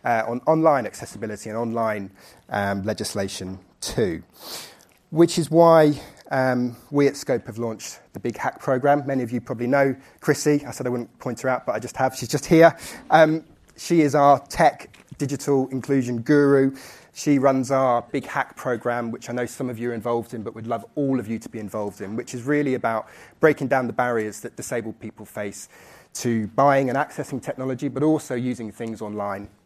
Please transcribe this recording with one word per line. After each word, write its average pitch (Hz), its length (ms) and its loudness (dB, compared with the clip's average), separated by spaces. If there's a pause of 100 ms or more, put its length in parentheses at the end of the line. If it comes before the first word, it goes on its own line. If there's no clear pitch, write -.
uh, 117 220 0
on 120 200 -6
online 156 400 4
accessibility 107 600 -10
and 107 100 -6
online, 110 540 -4 (360)
um, 101 360 -2
legislation 98 760 -6 (220)
too, 87 420 -2 (880)
which 170 280 4
is 147 120 -2
why, 160 440 8 (360)
um, 127 460 0 (140)
we 143 160 4
at 139 100 0
Scope 120 300 -4
have 110 120 -12
launched 113 420 -10 (120)
the 104 80 -12
Big 120 160 -6
Hack - 240 -6
Programme. 143 460 2
Many 131 180 -2
of 117 80 -6
you 123 80 -4
probably 120 280 -6
know 139 280 2 (240)
Chrissy. 147 440 0
I 123 60 -12
said 123 160 -8
I 123 40 0
wouldn't 120 280 -6
point 120 220 -8
her 131 80 -2
out, 127 180 -2
but 123 80 -2
I 107 60 -4
just 113 160 -12
have. 131 200 0
She's 123 120 -8
just - 180 -4
here. 160 300 8 (340)
Um, 156 340 6 (320)
she 170 240 2
is 143 160 4
our 143 300 6
tech - 500 0 (220)
digital 135 500 -2
inclusion 127 540 -2
guru. 139 520 4 (380)
She 143 260 0
runs 131 320 2
our 131 320 2
Big - 220 -6
Hack - 320 -6
Programme, 120 540 -4
which - 180 -12
I 123 40 -8
know 123 140 -4
some 127 220 -8
of 120 100 -8
you 120 120 -4
are 120 40 -6
involved 117 400 -4
in, 113 80 -10
but 113 120 -12
would 113 120 -14
love 113 180 -6 (100)
all 135 260 0
of 104 80 -10
you 113 100 -4
to - 100 -12
be 117 100 -12
involved 104 420 -8
in, 101 160 -8
which 123 180 -10
is 123 80 -10
really 143 320 0
about 113 340 -4 (300)
breaking 147 300 2
down 131 180 0
the 117 60 -6
barriers 113 480 -2
that - 160 -14
disabled 113 420 -8
people 107 280 -16
face - 420 -12 (460)
to 113 340 -2
buying 139 400 4
and 127 100 0
accessing 139 440 -6
technology, 131 460 -6
but 127 140 -4
also 151 320 0
using 120 380 -6
things 113 280 -10
online 101 480 -8 (180)